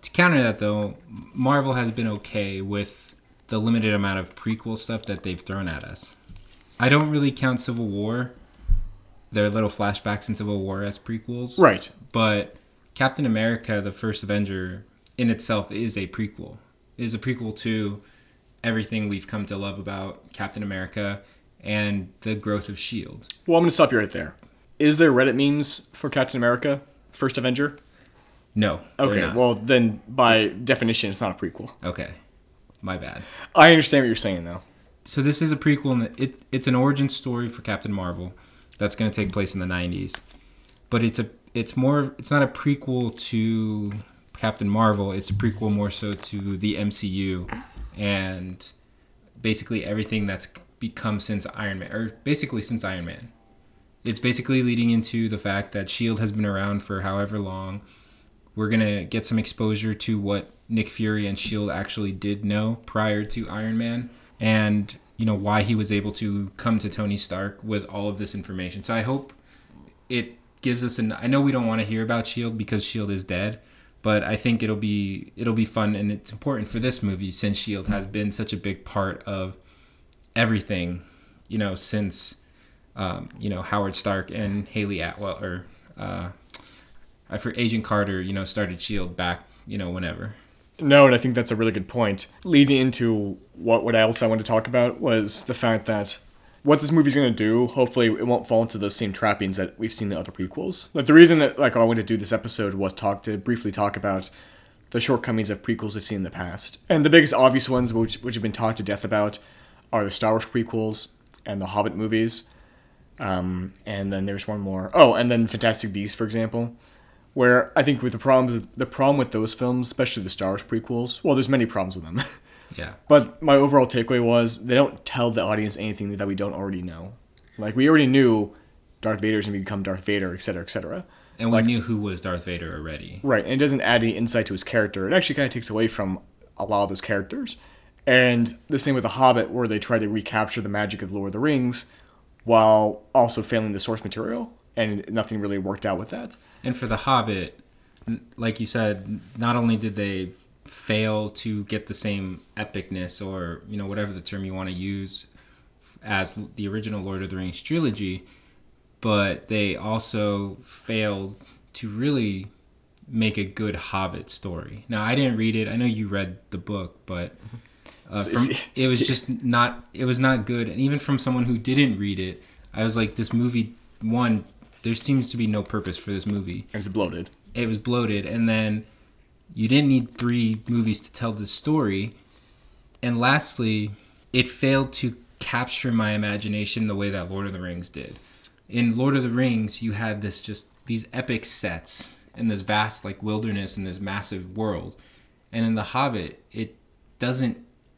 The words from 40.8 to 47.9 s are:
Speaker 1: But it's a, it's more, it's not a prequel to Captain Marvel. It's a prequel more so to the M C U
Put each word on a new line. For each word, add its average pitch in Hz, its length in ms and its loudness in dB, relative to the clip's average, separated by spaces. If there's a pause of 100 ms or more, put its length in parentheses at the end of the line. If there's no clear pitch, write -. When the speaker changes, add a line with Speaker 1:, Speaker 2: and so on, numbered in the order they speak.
Speaker 1:
But 117 120 2
it's 117 160 0
a, 110 100 -2 (260)
it's 117 220 -4
more, 135 420 2
it's - 120 -6
not 147 120 4
a 131 60 4
prequel 131 680 -2 (140)
to 110 600 0 (440)
Captain 110 320 -2
Marvel. 101 440 4
It's 95 180 -6
a - 20 -2
prequel 107 400 0
more 101 180 0
so 104 240 -6
to 98 420 -6
the 101 200 0
M 104 140 0
C - 160 -4
U 92 400 -2 (500)